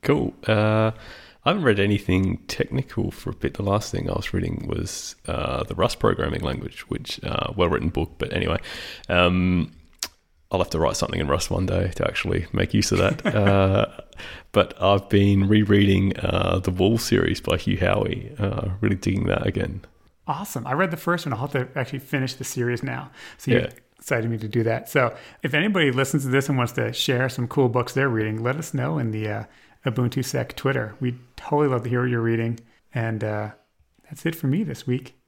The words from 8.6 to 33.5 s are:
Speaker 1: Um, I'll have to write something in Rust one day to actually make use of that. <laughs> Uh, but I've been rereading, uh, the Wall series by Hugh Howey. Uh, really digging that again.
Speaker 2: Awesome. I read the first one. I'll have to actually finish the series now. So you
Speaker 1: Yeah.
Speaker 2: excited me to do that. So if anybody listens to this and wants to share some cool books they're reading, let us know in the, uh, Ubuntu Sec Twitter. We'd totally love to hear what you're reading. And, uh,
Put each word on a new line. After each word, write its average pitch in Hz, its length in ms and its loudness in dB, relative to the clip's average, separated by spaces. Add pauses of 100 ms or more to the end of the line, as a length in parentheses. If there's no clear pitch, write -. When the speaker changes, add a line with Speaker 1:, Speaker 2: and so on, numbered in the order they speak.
Speaker 1:
Um, 90 640 4 (760)
I'll 95 80 0
have 90 120 2
to 82 80 -2
write 78 180 2
something - 220 -2
in 76 100 0
Rust 76 220 0
one 90 140 0
day 92 320 0
to - 100 0
actually 87 460 -2
make 95 220 0
use 101 180 2
of 92 60 2
that. 95 260 0
<laughs> 147 100 0
Uh, 98 520 4 (680)
but - 300 2
I've 98 260 4
been 101 400 6
rereading, 101 680 6
uh, 90 400 0
the 92 140 -2
Wall 95 260 4
series 90 420 2
by - 160 0
Hugh 92 220 -2
Howey. 92 600 0
Uh, 98 340 -2 (100)
really 101 140 2
digging 95 320 0
that - 180 0
again. - 340 -4 (460)
Speaker 2:
Awesome. 143 400 -6
I 127 80 -2
read 175 160 0
the 165 80 -6
first 175 260 -2
one. 143 80 -2
I'll 120 160 -4
have - 40 -8
to 127 220 -2
actually 131 260 -6
finish 131 340 -4
the 127 100 -10
series 120 380 -2
now. 127 280 -8 (280)
So - 140 0
you - 80 6
Speaker 1:
Yeah. - 100 -4 (280)
Speaker 2:
excited 117 320 -2
me 117 60 -2
to 107 120 -8
do 113 160 0
that. 113 260 -2
So 123 260 2 (260)
if 139 120 -4
anybody 170 360 2
listens 135 340 0
to 135 40 -2
this 135 220 2
and 135 80 2
wants 120 140 0
to 117 200 -2
share 127 380 0
some 120 180 -4
cool 127 220 4
books 120 240 -2
they're 139 160 2
reading, 110 320 -2
let 127 140 0
us 156 180 -8
know 143 240 -2
in 117 120 -2
the, 107 160 -4
uh, 107 180 -6 (420)
Ubuntu 123 360 0
Sec 123 340 -4
Twitter. 127 440 -2
We'd 123 180 -4 (180)
totally 147 320 0
love 123 160 0
to 123 40 -4
hear 123 140 2
what 127 80 0
you're 117 100 0
reading. 113 400 0 (320)
And, 113 320 -2
uh, 107 280 -4 (520)